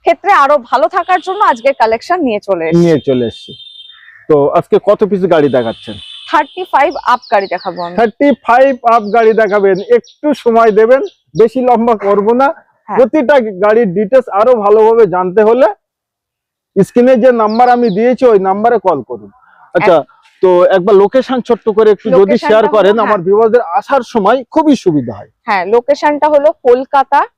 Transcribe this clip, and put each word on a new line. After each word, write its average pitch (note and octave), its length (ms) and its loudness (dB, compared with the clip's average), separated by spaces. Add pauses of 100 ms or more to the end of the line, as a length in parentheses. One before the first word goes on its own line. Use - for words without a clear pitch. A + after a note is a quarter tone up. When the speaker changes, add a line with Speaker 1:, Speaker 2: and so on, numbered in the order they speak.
Speaker 1:
ক্ষেত্রে E4+ 320 -2
আরো D4 260 2
ভালো C4+ 300 -2
থাকার F#4 320 -2
জন্য F#4+ 240 -4
আজকে C4+ 280 0
কালেকশন A3+ 480 -2
নিয়ে A3+ 220 -4
চলে F3 220 -4
এসেছি। E3 200 0
Speaker 2:
নিয়ে D#3+ 220 2
চলে B2+ 200 -2
এসেছি। - 260 -14 (760)
তো C#3+ 200 2
আজকে F3 380 -2
কত G#3 180 0
পিস F#3 260 -2
গাড়ি D#3 180 2
দেখাচ্ছেন? A2+ 460 -6 (360)
Speaker 1:
থার্টি D#4+ 340 -6
ফাইভ C#4+ 300 -2 (100)
আপ B3 160 -2 (120)
গাড়ি G3 140 0
দেখাবো F3 360 -10
আমি। F3 140 -8
Speaker 2:
থার্টি A#3+ 360 0
ফাইভ C4 520 0
আপ A#3 180 2 (120)
গাড়ি A3+ 180 2
দেখাবেন, G3 480 0 (160)
একটু - 380 -4
সময় A3+ 360 2
দেবেন, A3+ 320 2 (360)
বেশি A#3 220 0
লম্বা A#3+ 360 0
করব G3+ 360 -2
না। C4+ 220 0 (300)
Speaker 1:
হ্যাঁ। G3+ 140 -6
Speaker 2:
প্রতিটা C4+ 420 2
গাড়ির G#3 540 0
ডিটেলস G#3+ 340 0
আরো A3+ 260 2
ভালোভাবে A3 520 2
জানতে F3+ 360 -2
হলে A#3+ 240 2 (1160)
স্ক্রিনে B3 340 2
যে A#3+ 160 2
নাম্বার A3+ 360 0
আমি A#3+ 220 0
দিয়েছি, A#3 360 0
ওই A3 120 4
নাম্বারে G3+ 400 -2
কল D#3+ 240 -2
করুন। A2+ 280 -16 (440)
আচ্ছা, E3+ 220 2
Speaker 1:
এক- C#3+ 80 0 (380)
Speaker 2:
তো F3+ 220 4
একবার F#3 320 2
লোকেশন A#3+ 440 0
ছোট্ট - 280 -4
করে G#3+ 220 2
একটু G#3 200 -2
যদি F3+ 100 4
Speaker 1:
লোকেশনটা G3 260 0
Speaker 2:
শেয়ার A3 200 2
Speaker 1:
হলো, A3 100 -2
Speaker 2:
করেন, G3+ 180 2
Speaker 1:
হ্যাঁ। A3 120 -2
Speaker 2:
আমার G#3 140 -2
ভিউয়ারদের G#3+ 400 0
আসার G#3+ 420 -4
সময় A3+ 480 -2
খুবই D4+ 260 2
সুবিধা C3 400 -4
হয়। G#2 120 -20 (180)
Speaker 1:
হ্যাঁ, G3 200 -4
লোকেশনটা C#4+ 640 -2
হলো D4+ 240 2
কলকাতা C4+ 760 0 (120)